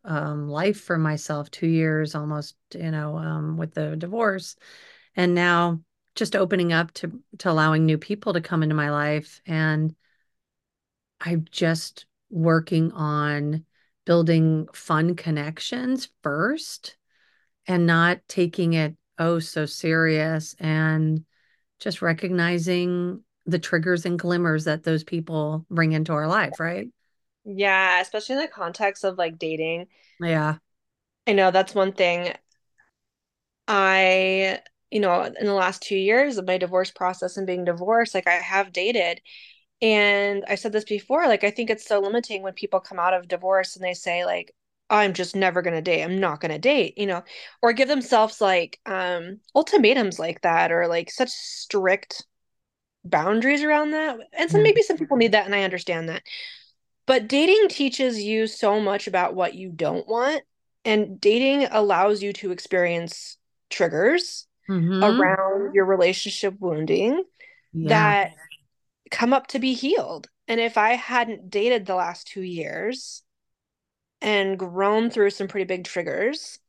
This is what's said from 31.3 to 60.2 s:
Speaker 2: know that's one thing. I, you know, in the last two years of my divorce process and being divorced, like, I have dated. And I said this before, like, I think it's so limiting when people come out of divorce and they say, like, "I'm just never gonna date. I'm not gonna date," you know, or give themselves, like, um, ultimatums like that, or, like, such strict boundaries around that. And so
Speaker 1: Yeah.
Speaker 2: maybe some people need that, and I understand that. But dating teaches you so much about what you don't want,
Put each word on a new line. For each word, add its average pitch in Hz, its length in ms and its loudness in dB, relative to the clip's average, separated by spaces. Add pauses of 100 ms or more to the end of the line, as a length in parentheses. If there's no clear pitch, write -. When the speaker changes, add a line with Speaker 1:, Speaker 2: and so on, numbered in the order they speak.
Speaker 2:
know 190 180 6
that's 190 240 2
one 196 180 2
thing. 175 400 0 (1300)
I, 190 920 2 (300)
you 214 80 -2
know, 180 240 2
in - 220 -6
the 202 80 0
last 190 280 0
two - 140 -4
years 226 420 2
of 185 100 -4
my 185 100 2
divorce 185 340 0
process 185 460 -4
and 190 100 -6
being 180 180 -4
divorced, 190 500 0
like, 185 120 -2
I 175 80 4
have 185 380 -2
dated. 185 480 -2 (600)
And 202 680 2
I 202 60 0
said 208 180 -4
this 214 120 -2
before, 269 420 0
like, 214 160 4
I 202 80 2
think 226 180 -4
it's 214 180 -4
so 202 120 2
limiting 202 440 -2
when 190 100 -6
people 190 260 -2
come 185 200 -8
out 180 140 2
of 180 140 -2
divorce 185 480 0
and 185 100 -8
they 180 100 -4
say, 175 300 -4
like, 175 300 -6 (340)
"I'm 208 240 4
just 175 220 -6
never 185 260 2
gonna 165 200 -2
date. 160 220 0
I'm 185 160 -4
not 165 220 -2
gonna 156 180 -4
date," 247 380 2
you 202 100 -4
know, 180 160 -4 (380)
or 233 120 4
give 254 160 2
themselves, 240 520 2
like, 185 460 2
um, 180 540 -6 (140)
ultimatums 247 640 4
like 165 220 -6
that, 170 300 2
or, 170 160 2
like, 170 240 -2
such 254 180 -2
strict - 960 -2 (800)
boundaries 220 580 2
around 302 280 2
that. 311 280 -4 (140)
And 330 180 -2
so 403 80 6
Speaker 1:
Yeah. 427 40 8
Speaker 2:
maybe 440 200 6
some 330 140 -2
people 285 200 0
need 233 160 4
that, 202 120 4
and 196 100 -2
I 196 80 2
understand 170 460 -4
that. 185 140 -8 (840)
But 254 220 2
dating 370 400 4
teaches 254 540 -2
you 220 240 0
so 214 340 0
much 202 260 -2
about 185 280 0
what 185 200 -2
you 185 160 -12
don't 165 360 -4
want, 262 360 -2 (420)